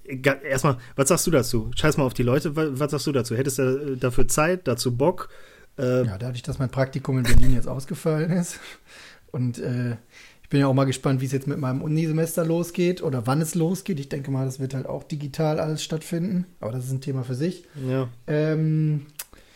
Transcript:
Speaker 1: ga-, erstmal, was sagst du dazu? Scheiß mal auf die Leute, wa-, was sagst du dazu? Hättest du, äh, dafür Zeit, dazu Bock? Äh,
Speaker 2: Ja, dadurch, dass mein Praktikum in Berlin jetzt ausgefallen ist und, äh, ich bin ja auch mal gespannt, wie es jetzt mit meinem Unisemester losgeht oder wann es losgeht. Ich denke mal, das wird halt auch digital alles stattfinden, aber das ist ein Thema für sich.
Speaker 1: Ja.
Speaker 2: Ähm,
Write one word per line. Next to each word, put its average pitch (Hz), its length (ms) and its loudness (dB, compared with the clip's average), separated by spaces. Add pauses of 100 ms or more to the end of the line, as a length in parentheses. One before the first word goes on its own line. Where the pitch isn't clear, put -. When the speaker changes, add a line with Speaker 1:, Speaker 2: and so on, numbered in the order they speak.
(220)
Speaker 1:
ga-, 139 220 2
erstmal, 135 340 0 (180)
was 135 140 0
sagst 170 160 2
du 180 60 0
dazu? 120 440 0
Scheiß 151 220 2
mal 147 60 2
auf 127 100 0
die - 80 -2
Leute, 143 340 0
wa-, 156 180 0
was 143 180 -2
sagst 151 160 -4
du 156 40 -2
dazu? 120 240 0
Hättest 135 220 -2
du, 135 360 0
äh, 127 40 -6
dafür 127 300 4
Zeit, 170 400 0
dazu 123 280 -2
Bock? 151 340 0 (500)
Äh, 127 260 0
Speaker 2:
Ja, 98 140 -4
dadurch, 120 240 -8
dass 135 160 -6
mein 131 100 -2
Praktikum 135 480 -2
in 123 60 0
Berlin 127 320 12
jetzt 117 120 4
ausgefallen 156 640 -4
ist 175 280 -2 (720)
und, 123 260 -2
äh, 123 360 -4 (500)
ich - 60 -20
bin 143 100 2
ja 139 80 4
auch 135 80 2
mal 135 100 4
gespannt, 135 360 0
wie 139 40 -4
es 127 60 -4
jetzt 135 160 -2
mit 139 100 -4
meinem 131 240 -2
Unisemester 160 640 0
losgeht 175 560 0
oder 131 240 -2
wann 139 160 0
es 160 140 -4
losgeht. 175 440 -2
Ich 139 100 -10
denke 139 220 -6
mal, 131 140 -2
das 131 140 -6
wird 135 160 -4
halt 127 100 -4
auch - 180 -8
digital 156 580 -2
alles 156 220 -4
stattfinden, 175 600 -4 (140)
aber 110 140 -6
das 127 120 -6
ist 131 60 -6
ein 131 100 -4
Thema 135 220 -4
für 123 120 -6
sich. 165 280 -4 (260)
Speaker 1:
Ja. 131 200 -2 (180)
Speaker 2:
Ähm, 156 800 0 (500)